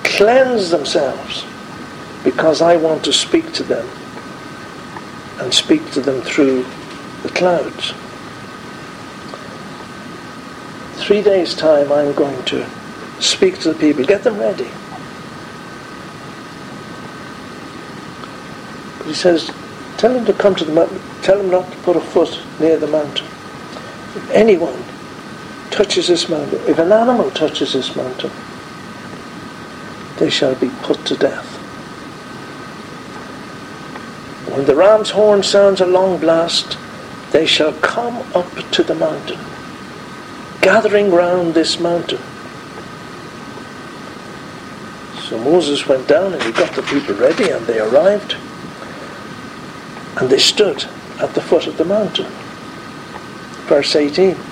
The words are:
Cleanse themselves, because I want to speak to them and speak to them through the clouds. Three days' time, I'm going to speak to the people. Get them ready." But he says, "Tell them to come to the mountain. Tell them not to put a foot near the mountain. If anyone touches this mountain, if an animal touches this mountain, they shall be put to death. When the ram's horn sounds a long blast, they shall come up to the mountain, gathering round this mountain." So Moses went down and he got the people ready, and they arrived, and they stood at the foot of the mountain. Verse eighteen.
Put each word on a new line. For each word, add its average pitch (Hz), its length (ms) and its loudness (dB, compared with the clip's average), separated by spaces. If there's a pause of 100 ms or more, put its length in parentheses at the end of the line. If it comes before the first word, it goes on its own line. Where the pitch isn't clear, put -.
Cleanse 233 640 6
themselves, 147 720 0 (800)
because - 380 4
I 170 160 8
want 160 260 2
to 147 80 0
speak - 420 2
to 135 100 -4
them 120 260 -2 (1500)
and 127 140 -2
speak - 400 2
to 143 80 2
them 131 200 0
through 131 440 4 (580)
the - 60 -4
clouds. - 640 0 (3000)
Three 202 260 2
days' 190 320 4
time, 143 360 4
I'm 143 220 2
going 135 300 0
to 123 220 -2 (540)
speak - 420 2
to 160 120 2
the 151 60 -6
people. 147 260 4
Get 202 180 4
them 220 140 2
ready." 208 320 -2 (4000)
But - 100 -10
he 156 60 -6
says, 165 380 2 (460)
"Tell 240 160 4
them 240 120 2
to 202 80 4
come 196 220 4
to 180 100 -2
the 151 80 -2
mountain. 165 280 2 (200)
Tell 196 160 6
them 196 140 0
not 180 200 2
to - 60 -14
put 175 180 2
a 151 60 2
foot - 380 2 (200)
near 156 180 6
the 143 100 0
mountain. 147 400 0 (880)
If - 160 -6
anyone 175 520 6 (880)
touches 190 360 2
this 170 200 4
mountain, 147 400 0
if 156 120 4
an 170 120 6
animal 226 400 6
touches - 420 0
this 127 220 0
mountain, 127 360 -4 (1900)
they 160 120 2
shall 135 260 2
be 127 160 0 (120)
put - 220 0
to 143 100 0
death. - 300 0 (3000)
When 135 180 -2
the 135 100 6
ram's 208 360 8
horn 202 320 6
sounds 202 360 6
a 185 60 6
long 185 320 4
blast, 165 600 2 (540)
they 160 140 6
shall 151 280 4
come 240 500 -2 (100)
up - 380 -2
to 170 120 4
the 160 120 2
mountain, 156 440 -2 (1200)
gathering 208 520 6
round 175 400 4
this 160 260 4
mountain." 170 420 0 (3000)
So 117 80 -4
Moses 147 500 4
went 131 200 4
down 180 260 4
and 143 100 -4
he 113 80 -2
got 160 220 2
the 131 80 -2
people 127 340 0
ready, 151 340 4
and 127 180 -2
they 113 120 2
arrived, 160 560 4 (1800)
and - 140 0
they 135 100 8
stood - 460 4 (340)
at - 160 -2
the 165 60 0
foot 165 260 4
of 151 100 -6
the 160 80 4
mountain. 196 420 0 (1400)
Verse 143 280 4
eighteen. 156 420 4 (140)